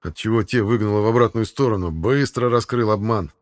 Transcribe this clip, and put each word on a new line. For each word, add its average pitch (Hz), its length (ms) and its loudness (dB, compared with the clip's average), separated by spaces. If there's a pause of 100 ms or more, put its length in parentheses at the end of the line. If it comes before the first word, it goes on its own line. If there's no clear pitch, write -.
отчего 110 400 -2
те 117 200 0
выгнуло 104 380 0
в 104 60 0
обратную 113 400 2
сторону, 104 440 -2
быстро 120 600 0
раскрыл 117 400 0
обман. 104 520 -2